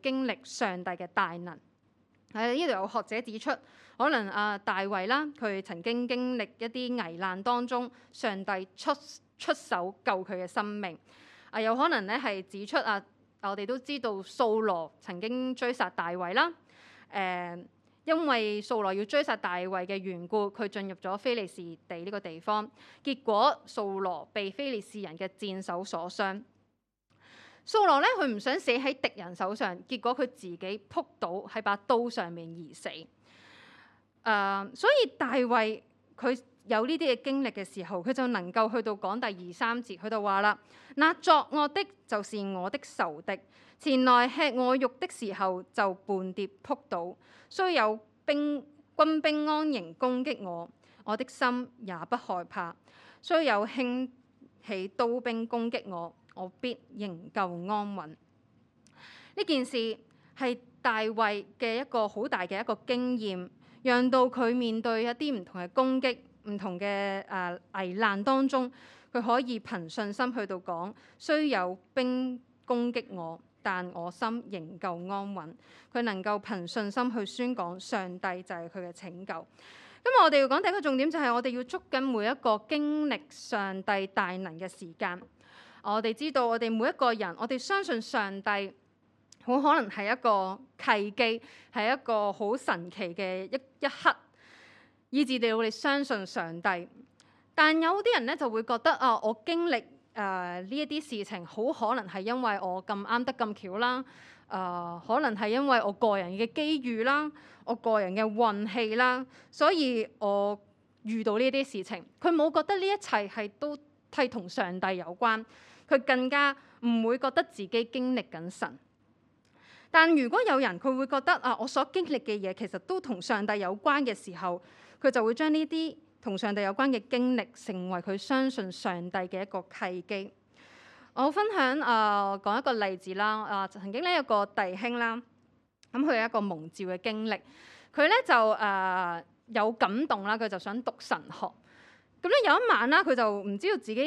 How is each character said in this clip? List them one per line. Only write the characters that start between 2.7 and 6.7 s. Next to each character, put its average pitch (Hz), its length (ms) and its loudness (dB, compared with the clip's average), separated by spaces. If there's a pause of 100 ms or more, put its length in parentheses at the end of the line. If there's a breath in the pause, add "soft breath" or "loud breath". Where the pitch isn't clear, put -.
有 190 160 -2
學 220 160 -4
者 220 180 -6
指 220 160 -12
出， 277 140 -2 (460 loud breath)
可 269 120 2
能， 226 200 0
啊， 208 280 -2
大 196 240 -2
衛 196 260 -2
啦， 277 180 2 (120)
佢 202 240 -4
曾 175 220 -12
經 240 240 -2
經 247 300 -2
歷 208 100 -4 (100)
一 226 80 -6
啲 240 400 -4